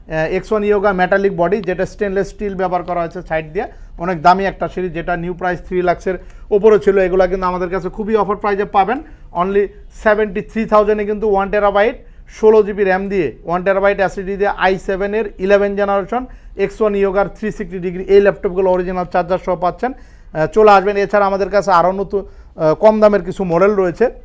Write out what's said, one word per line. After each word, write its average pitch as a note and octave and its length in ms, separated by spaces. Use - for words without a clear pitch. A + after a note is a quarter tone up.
আহ, - 140
এক্স F3+ 160
ওয়ান G#3 120
Yoga G#3 280
মেটালিক F#3 440
বডি, F3 240
যেটা F3+ 260
স্টেনলেস G3 420
স্টিল G#3 260
ব্যবহার F3+ 280
করা F3 180
হয়েছে E3+ 220
সাইড D#3+ 300
দিয়ে, G#3+ 140
অনেক E3+ 240
দামি F#3 220
একটা F3 240
সিরিজ, F3+ 240
যেটা E3 240
নিউ E3+ 180
প্রাইস F3 320
থ্রি F3+ 160
লাখসের F3 320
ওপরে G#3 280
ছিল। G3 200
এগুলা F#3 280
কিন্তু F#3 200
আমাদের F3+ 220
কাছে F3+ 200
খুবই G#3+ 280
অফার G3+ 200
প্রাইসে G3+ 280
পাবেন, G3+ 340
only G3 260
সেভেন্টি G#3+ 380
থ্রি A3 240
থাউজেন্ডে G#3+ 400
কিন্তু G#3 260
ওয়ান G3 200
টেরাবাইট G#3 460
ষোলো A3 220
জিবি G3+ 220
র্যাম F#3+ 240
দিয়ে, F3+ 240
ওয়ান F3 200
টেরাবাইট G3 360
এসএসডি G3 360
দিয়ে, G3+ 120
আই F#3 300
সেভেন G3+ 360
এর A3 240
ইলেভেন G3+ 380
জেনারেশন, G3+ 500
এক্স G3 240
ওয়ান G#3 140
Yoga-র G3 340
থ্রি G#3+ 220
সিক্সটি F#3 280
ডিগ্রি F#3 260
এই G3 160
ল্যাপটপগুলো F#3+ 500
অরিজিনাল F3+ 420
চার্জার F3+ 340
সহ F#3 100
পাচ্ছেন। F3+ 360
আহ, - 540
চলে G#3+ 240
আসবেন। G3 260
এছাড়া G3+ 300
আমাদের F#3+ 240
কাছে G3 200
আরও F3 220
নতুন, G3 320
আহ, - 500
কম G#3+ 260
দামের G#3 220
কিছু F3+ 220
মডেল F3+ 260
রয়েছে G3 400